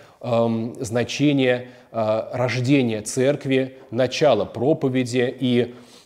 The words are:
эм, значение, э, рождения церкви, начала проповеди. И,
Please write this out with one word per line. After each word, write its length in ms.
эм, 600
значение, 880
э, 280
рождения 680
церкви, 760
начала 520
проповеди. 960
И, 340